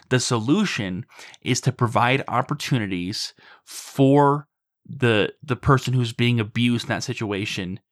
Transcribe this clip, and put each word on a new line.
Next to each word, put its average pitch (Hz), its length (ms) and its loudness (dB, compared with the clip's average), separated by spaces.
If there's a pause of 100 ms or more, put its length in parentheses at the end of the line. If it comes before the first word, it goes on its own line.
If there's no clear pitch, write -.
The 127 100 2
solution 120 840 0 (360)
is - 200 -2
to 131 100 0
provide 120 560 2
opportunities 107 1080 -4 (300)
for 143 840 2 (400)
the, 117 540 2
the - 140 -4
person 127 380 2
who's 120 200 0
being 120 260 2
abused 117 460 0
in - 40 -6
that 101 140 -4
situation 101 760 -6 (120)